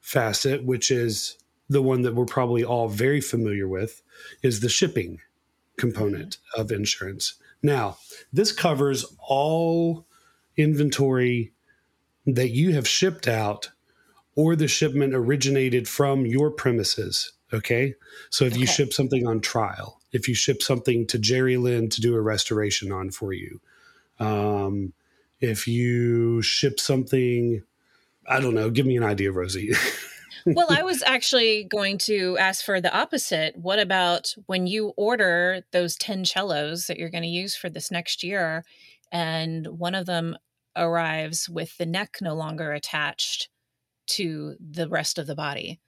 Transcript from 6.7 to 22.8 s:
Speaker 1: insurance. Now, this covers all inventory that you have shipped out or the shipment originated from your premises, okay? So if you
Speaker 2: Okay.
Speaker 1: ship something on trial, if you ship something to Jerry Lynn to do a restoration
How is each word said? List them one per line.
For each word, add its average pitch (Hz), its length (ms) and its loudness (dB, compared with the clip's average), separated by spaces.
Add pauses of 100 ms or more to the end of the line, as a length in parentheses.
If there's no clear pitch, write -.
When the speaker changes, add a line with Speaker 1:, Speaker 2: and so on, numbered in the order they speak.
Speaker 1:
insurance. 101 640 -4 (260)
Now, 131 360 0 (360)
this 208 180 2
covers 139 540 2 (140)
all 165 840 2 (520)
inventory 135 960 2 (720)
that 127 240 2
you 151 240 4
have 131 140 2
shipped - 400 0
out 107 420 -2 (680)
or 160 200 4
the 156 120 2
shipment 139 460 2
originated 131 760 2
from 139 380 2
your 135 240 2
premises, 117 840 -2 (200)
okay? 120 400 0 (360)
So - 160 2
if 117 100 0
you 123 80 2
Speaker 2:
Okay. 127 80 2
Speaker 1:
ship 135 220 0
something 127 340 2
on 113 140 0
trial, - 600 -4 (100)
if 117 160 -2
you 123 80 0
ship - 260 0
something 120 460 2
to 120 120 -2
Jerry 127 380 4
Lynn 120 320 2
to 110 120 -2
do 120 140 4
a 113 60 2
restoration 107 680 0